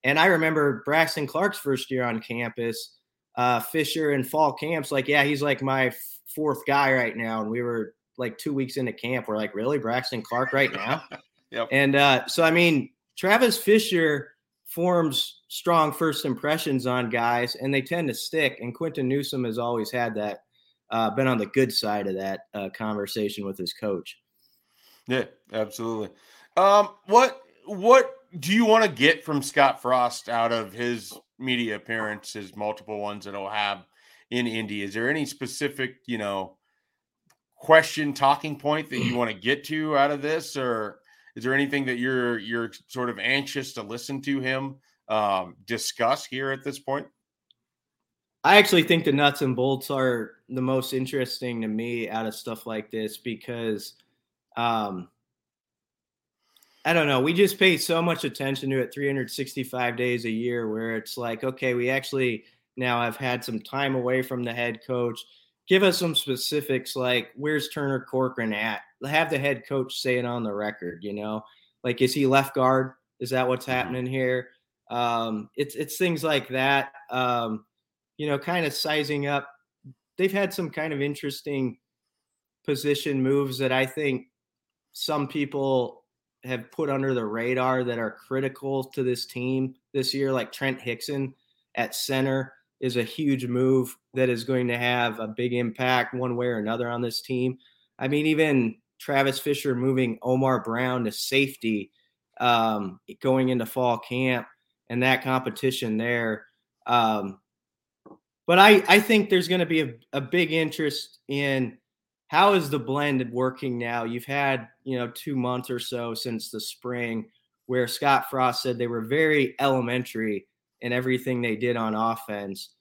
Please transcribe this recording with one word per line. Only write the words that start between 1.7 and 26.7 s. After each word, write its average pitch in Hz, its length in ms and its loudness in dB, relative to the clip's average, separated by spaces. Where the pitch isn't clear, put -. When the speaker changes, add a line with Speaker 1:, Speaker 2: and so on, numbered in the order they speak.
Speaker 1:
year 127 120 0
on 113 180 -2
campus, 117 760 -6
uh, 123 240 2
Fisher 151 540 0
and 131 140 0
fall 151 240 2
camps, 151 400 -4
like, 135 160 0
"Yeah, 143 160 4
he's, 143 200 0
like, 139 180 0
my 135 280 0
f-, - 60 -8
fourth 151 300 -2
guy 139 260 4
right 123 240 0
now." 113 260 -4
And 107 100 -4
we 120 100 -2
were, 117 320 -4
like, 123 220 -6
two 151 120 -4
weeks 135 260 -2
into 123 160 -2
camp. 120 340 -4
We're 107 100 -2
like, 107 160 -4
"Really? 120 240 -2
Braxton 117 460 -2
Clark 127 300 -2
right 135 200 2
now?" 131 380 -4
Speaker 2:
<laughs> 147 100 -14
Yep. 113 200 -2
Speaker 1:
And, 139 240 4
uh, 143 300 6
so, - 180 0
I 160 60 6
mean, 165 400 4
Travis 220 440 4
Fisher 180 720 4
forms 170 840 0
strong 165 420 2
first 156 340 -2
impressions 139 600 0
on 123 240 0
guys, 120 440 0
and 135 160 -4
they 135 120 2
tend 170 240 -4
to 120 80 -2
stick. 151 440 -2
And 120 140 -8
Quinton 127 340 -4
Newsome 135 360 -2
has 117 160 -4
always 117 320 -4
had 120 240 -2
that, 104 300 -6
uh, 113 220 0
been 135 160 2
on 127 100 2
the 104 80 0
good 127 260 2
side 104 360 -2
of 95 80 -2
that, 95 380 -6
uh, 98 160 -6
conversation 104 760 -4
with 95 120 -6
his 90 160 -6
coach. 98 440 -6
Speaker 2:
Yeah, 123 180 0
absolutely. 110 580 -4
Um, 196 340 6